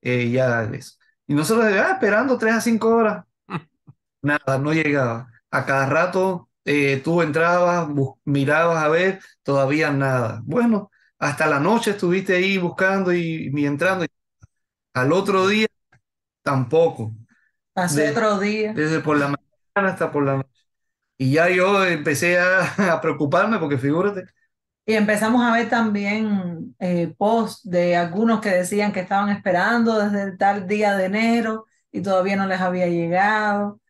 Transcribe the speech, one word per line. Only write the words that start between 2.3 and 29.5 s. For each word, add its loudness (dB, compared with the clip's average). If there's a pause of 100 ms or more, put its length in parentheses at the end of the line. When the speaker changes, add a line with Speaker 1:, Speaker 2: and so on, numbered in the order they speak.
Speaker 1:
tres 0
a 0
cinco 0
horas. 0 (220)
Speaker 2:
<laughs> -10 (520)
Speaker 1:
Nada, -2
no -2
llegaba. 0 (220)
A -4
cada 0
rato, 0 (160)
eh, 0
tú 2
entrabas, 2
bus-, -2
mirabas 2
a 0
ver, 0 (240)
todavía 0
nada. -2
Bueno, 0 (300)
hasta -2
la 0
noche 2
estuviste 0
ahí 2
buscando 0
y, -4
y 0
entrando. -2 (840)
Al 0
otro 2
día, 2 (760)
tampoco. 0 (600)
Speaker 3:
Pasó -2
Speaker 1:
De-, 2
Speaker 3:
otro 0
día. -2
Speaker 1:
desde -2
por 0
la 0
mañana -4
hasta -4
por 0
la 0
noche. -6 (680)
Y 2
ya 4
yo 2
empecé 0
a, 2
<laughs> 0
a -2
preocuparme 0
porque -2
figúrate. -2 (600)
Speaker 3:
Y 0
empezamos 2
a 2
ver 0
también, -2
eh, -2
posts -2
de 2
algunos 0
que -2
decían 0
que -4
estaban -2
esperando 0